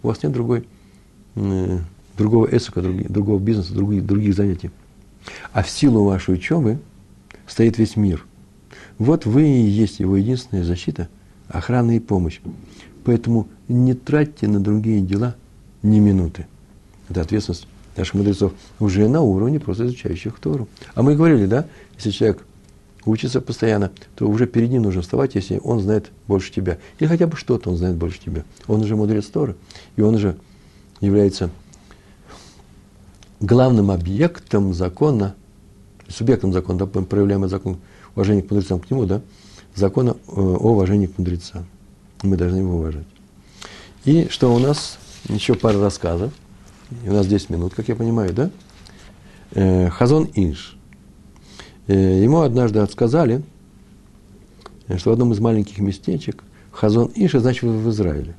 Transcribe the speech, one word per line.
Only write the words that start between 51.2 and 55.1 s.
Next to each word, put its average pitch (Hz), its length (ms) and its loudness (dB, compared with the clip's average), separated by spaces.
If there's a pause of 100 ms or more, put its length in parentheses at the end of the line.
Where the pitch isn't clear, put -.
Э, 95 360 4
ему 151 180 4
однажды 120 360 2
отсказали, 120 640 0 (1500)
э, 98 120 -4
что - 100 0
в 113 40 4